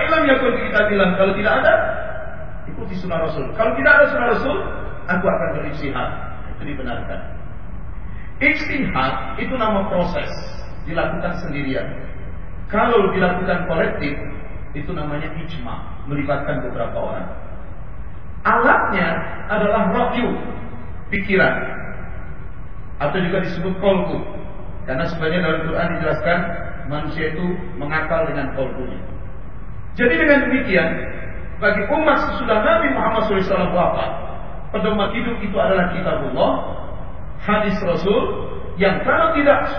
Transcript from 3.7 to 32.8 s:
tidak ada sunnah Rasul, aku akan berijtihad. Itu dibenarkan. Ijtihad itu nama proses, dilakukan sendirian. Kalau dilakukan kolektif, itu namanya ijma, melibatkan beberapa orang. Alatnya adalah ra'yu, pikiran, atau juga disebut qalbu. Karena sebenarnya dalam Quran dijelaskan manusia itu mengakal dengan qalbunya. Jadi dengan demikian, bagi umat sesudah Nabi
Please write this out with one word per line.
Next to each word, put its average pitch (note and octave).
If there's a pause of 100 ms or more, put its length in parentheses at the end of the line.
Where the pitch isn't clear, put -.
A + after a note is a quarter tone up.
tidak C#4+
ada C#4+
sunnah A#3+
Rasul, C4 (480)
aku F3+
akan E3 (120)
berijtihad. D3 (460)
Itu -
dibenarkan. C#3+ (1200)
Ijtihad C#4 (220)
itu C4
nama G3+
proses, F3 (560)
dilakukan E3
sendirian. C#3 (880)
Kalau A3
dilakukan -
kolektif, - (560)
itu D3
namanya D3 (160)
ijma, -
melibatkan C#3
beberapa -
orang. G2+ (1200)
Alatnya G#3+ (440)
adalah G3+
ra'yu, A#3+ (840)
pikiran, F#3+ (1400)
atau D3+
juga F3
disebut F#3
qalbu. F#3 (640)
Karena C#3+
sebenarnya D#3+
dalam D#3+
Quran E3+
dijelaskan E3 (500)
manusia D3+
itu F3+ (360)
mengakal D3+
dengan C#3
qalbunya. B2+ (960)
Jadi B3
dengan C#4+ (100)
demikian, F#3+ (760)
bagi G3+
umat D4+ (100)
sesudah A3
Nabi -